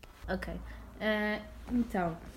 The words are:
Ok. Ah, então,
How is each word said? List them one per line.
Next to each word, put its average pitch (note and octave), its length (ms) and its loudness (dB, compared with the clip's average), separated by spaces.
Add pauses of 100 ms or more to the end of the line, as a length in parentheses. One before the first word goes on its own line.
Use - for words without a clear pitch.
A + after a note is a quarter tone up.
(280)
Ok. F#3 260 0 (460)
Ah, G#3+ 400 4 (300)
então, G3+ 460 4 (200)